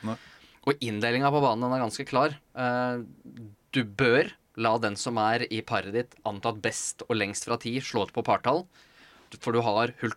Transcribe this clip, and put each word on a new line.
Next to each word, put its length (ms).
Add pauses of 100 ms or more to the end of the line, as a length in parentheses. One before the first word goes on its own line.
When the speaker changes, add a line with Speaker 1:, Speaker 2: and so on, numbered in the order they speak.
Speaker 1:
Nei. 140 (500)
Speaker 2:
Og 140
inndelingen 500
på 100
banen, 220
den 100
er 140
ganske 180
klar. 300 (220)
Eh, 420 (720)
du 140
bør 480 (240)
la 200
den 200
som 220
er 320
i 120
paret 300
ditt, 220 (120)
antatt 340
best 480
og 80
lengst 280
fra 120
ti, 240
slå 220
ut 100
på 120
partall. 420 (720)
For 120
du 100
har 380
hull 160